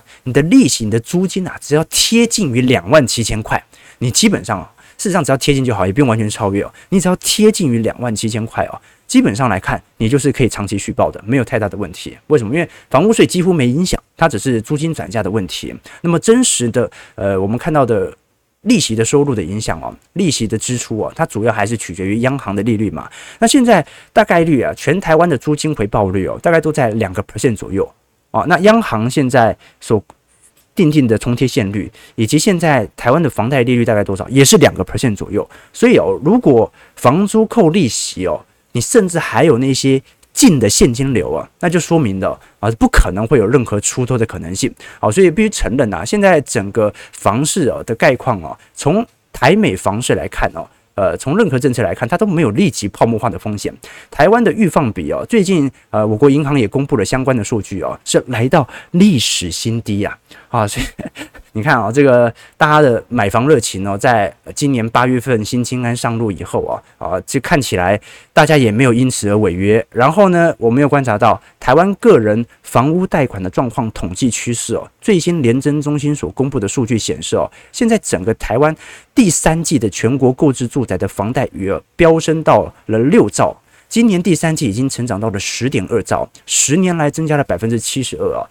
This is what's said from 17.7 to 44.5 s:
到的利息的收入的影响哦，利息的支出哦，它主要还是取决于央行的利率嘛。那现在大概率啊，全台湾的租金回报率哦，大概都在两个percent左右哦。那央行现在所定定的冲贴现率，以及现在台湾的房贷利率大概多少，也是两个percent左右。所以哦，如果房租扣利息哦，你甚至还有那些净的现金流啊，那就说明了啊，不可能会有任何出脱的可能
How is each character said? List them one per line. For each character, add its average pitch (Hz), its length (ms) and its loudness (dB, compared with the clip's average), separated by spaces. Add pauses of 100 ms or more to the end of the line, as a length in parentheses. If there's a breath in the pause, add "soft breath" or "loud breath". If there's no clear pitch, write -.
到 147 140 2
的 98 280 -2 (480)
利 214 180 2
息 113 160 -4
的 113 80 0
收 143 200 2
入 143 120 -2
的 101 80 -4
影 95 160 -8
响 92 220 -6
哦， 58 120 -12 (200)
利 175 180 0
息 117 160 -2
的 110 100 -4
支 123 200 -6
出 113 220 -8
哦， 82 160 -4
它 160 100 -4
主 107 180 -6
要 117 80 0
还 104 140 -2
是 117 100 -4
取 101 180 -8
决 92 120 -8
于 107 160 -2
央 131 180 -2
行 98 160 -8
的 101 80 -2
利 113 140 0
率 104 120 -2
嘛。 73 200 -10 (300 loud breath)
那 226 80 2
现 262 160 4
在 214 220 4 (280 loud breath)
大 220 100 4
概 185 200 2
率 156 180 2
啊， 80 120 -2
全 151 280 -2
台 165 160 2
湾 170 100 4
的 156 100 0
租 151 180 -2
金 151 200 -2
回 110 120 -2
报 104 220 0
率 92 180 -2
哦， 58 140 -8
大 - 80 0
概 165 120 2
都 160 100 -2
在 139 200 0
两 107 200 -2
个 95 120 -6
percent 117 340 -2
左 - 160 -12
右 95 180 -2 (400)
哦。 107 160 -2
那 170 120 2
央 214 220 4
行 117 280 -2
现 131 200 -2
在 117 260 2 (260 soft breath)
所 110 200 -2 (760)
定 170 140 4
定 147 180 2
的 110 100 2
冲 120 180 -2
贴 131 120 0
现 104 240 -2
率， 101 200 -6 (240 loud breath)
以 117 100 -2
及 147 140 2
现 185 180 2
在 147 380 0
台 - 160 0
湾 156 100 4
的 151 80 0
房 110 200 -2
贷 135 140 2
利 123 120 0
率 117 100 2
大 120 80 2
概 104 100 2
多 98 120 -6
少， 95 140 -8
也 135 140 6
是 208 140 6
两 135 160 6
个 87 100 -4
percent 113 320 -2
左 - 160 -10
右。 98 160 -2 (240 loud breath)
所 - 160 2
以 226 100 6
哦， 92 260 0
如 202 160 4
果 120 320 4 (240 soft breath)
房 156 320 2
租 220 180 2
扣 214 240 2
利 160 180 2
息 - 380 -6
哦， 78 180 -4 (280)
你 120 100 -4
甚 202 260 2
至 170 120 -4
还 117 240 0
有 151 160 4
那 135 140 0
些 135 280 0 (320 soft breath)
净 185 260 4
的 110 80 4
现 113 240 4
金 135 220 -2
流 78 180 -2
啊， 76 160 -6 (120)
那 175 100 -2
就 175 100 0
说 165 200 0
明 98 200 -2
了 76 200 -4 (200 soft breath)
啊， 104 120 -2
不 233 180 0
可 - 220 2
能 101 160 -4
会 151 100 2
有 104 80 4
任 127 180 2
何 104 160 -4
出 - 240 -4
脱 123 140 -2
的 113 80 0
可 95 140 -6
能 82 160 -10